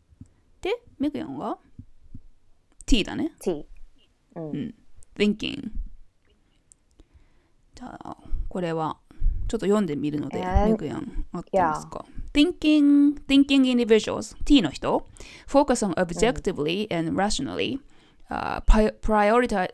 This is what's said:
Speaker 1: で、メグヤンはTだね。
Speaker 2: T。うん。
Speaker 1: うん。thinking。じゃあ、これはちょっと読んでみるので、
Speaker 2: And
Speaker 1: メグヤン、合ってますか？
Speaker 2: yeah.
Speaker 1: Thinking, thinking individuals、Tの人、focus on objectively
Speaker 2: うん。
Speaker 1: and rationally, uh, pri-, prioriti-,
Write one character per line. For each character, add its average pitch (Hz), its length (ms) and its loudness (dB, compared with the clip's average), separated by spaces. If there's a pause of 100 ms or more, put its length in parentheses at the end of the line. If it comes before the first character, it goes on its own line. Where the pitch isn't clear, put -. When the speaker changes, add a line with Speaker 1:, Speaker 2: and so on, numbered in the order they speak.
(600)
Speaker 1:
で、 392 140 -4 (240)
メ 285 120 -2
グ - 80 -10
ヤ - 80 -10
ン - 100 -12
は 233 220 -8 (1300)
T 220 180 4
だ - 120 -10
ね。 294 240 -6
Speaker 2:
T。 156 260 -6 (680)
う 170 40 -12
ん。 156 100 -10
Speaker 1:
う - 40 -8
ん。 - 200 -8 (420)
thinking。 - 540 -4 (2000)
じ - 80 -20
ゃ - 200 -16
あ、 - 140 -14 (320)
こ 185 120 -6
れ 165 120 -2
は 160 260 -4 (500)
ち - 60 -4
ょ - 20 0
っ - 20 0
と 170 80 -2
読 202 140 4
ん 190 60 0
で 147 100 -4
み 147 140 -4
る 147 100 -4
の 135 80 -6
で、 180 160 -6
Speaker 2:
And 190 260 2
Speaker 1:
メ 220 60 4
グ 160 100 -6
ヤ - 100 -6
ン、 - 360 -6
合 175 80 -8
っ - 40 -10
て 190 160 0
ま 156 200 0
す 160 80 -14
か？ - 200 -14
Speaker 2:
yeah. - 140 -12 (100)
Speaker 1:
Thinking, 294 840 4 (120)
thinking 277 380 4
individuals、 226 680 2 (100)
T 277 180 6
の 139 80 0
人、 - 360 -4 (400)
focus 269 400 2
on - 80 -2
objectively 180 960 -2
Speaker 2:
う 165 120 -2
ん。 156 60 -4
Speaker 1:
and - 120 -2
rationally, 143 580 -4 (520)
uh, - 320 -6
pri-, 214 300 6 (100)
prioriti-, 214 720 0